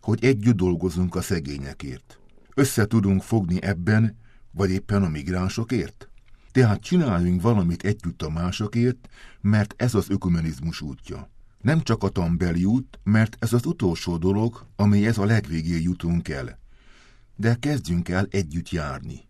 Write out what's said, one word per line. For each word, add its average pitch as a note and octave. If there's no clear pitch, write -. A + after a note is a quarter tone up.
hogy G#2+
együtt A#2
dolgozunk F2+
a F2
szegényekért. C#2+
Össze B2
tudunk G2
fogni F2+
ebben, G#2
vagy F#2+
éppen G2
a E2+
migránsokért? F2+
Tehát A#2
csináljunk F2+
valamit F2+
együtt F#2+
a D#2
másokért, A2
mert G#2
ez A#2+
az G2
ökumenizmus E2
útja. -
Nem D#3+
csak A2+
a F#2+
tanbeli F2
út, B2+
mert A2
ez A#2
az B2
utolsó F2
dolog, G2+
ami G#2
ez A2+
a G2
legvégén E2
jutunk E2+
el. C2+
De A#2
kezdjünk D3
el F#2+
együtt E2+
járni. C#2+